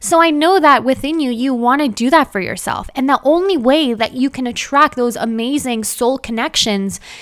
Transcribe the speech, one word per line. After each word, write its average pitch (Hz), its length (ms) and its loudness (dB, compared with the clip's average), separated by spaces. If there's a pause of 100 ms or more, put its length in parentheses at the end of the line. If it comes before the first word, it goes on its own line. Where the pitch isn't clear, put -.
So 330 220 2
I 330 80 4
know 320 280 2
that 277 260 4
within 269 360 -2
you, 269 100 -2
you 247 220 -2
want 247 300 2
to 285 60 0
do 233 200 -2
that 302 240 4
for 202 80 -4
yourself. - 540 -6
And 262 140 -2
the 277 160 2
only 349 340 2
way 262 340 2
that 220 220 -4
you 254 160 0
can 262 160 -8
attract 277 500 0
those 240 200 -2
amazing 233 680 -4
soul 247 340 -2
connections 208 800 -4 (240)